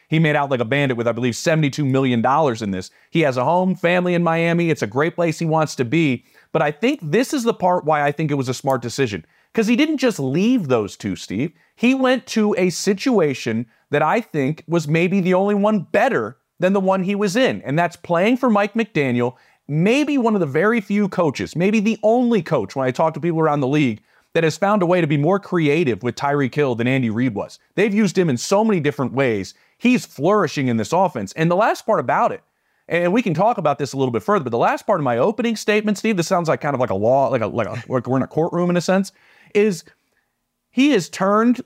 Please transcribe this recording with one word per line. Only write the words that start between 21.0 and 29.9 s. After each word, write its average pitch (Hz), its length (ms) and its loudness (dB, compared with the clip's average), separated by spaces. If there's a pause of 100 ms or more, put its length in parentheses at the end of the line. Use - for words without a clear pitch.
coaches, 147 460 -2
maybe 196 260 0
the 214 220 -2
only 233 400 2
coach 120 320 -4
when 131 120 -2
I 131 40 0
talk 160 240 0
to 147 60 -8
people 165 200 -2
around 147 200 2
the 127 80 0
league, 135 340 0 (320)
that 165 100 2
has 156 140 0
found 202 240 2
a 175 40 0
way 180 140 2
to 165 60 0
be 151 100 0
more 160 240 2
creative 151 600 0
with 120 120 -4
Tyreek 143 400 -2
Hill 139 200 0
than 117 120 -2
Andy 131 240 0
Reid 117 240 -2
was. 95 240 -8 (180)
They've 196 180 2
used 208 220 2
him 185 120 2
in 123 80 0
so 196 260 0
many 220 160 2
different 135 360 -2
ways. 117 400 0 (240)
He's 240 260 2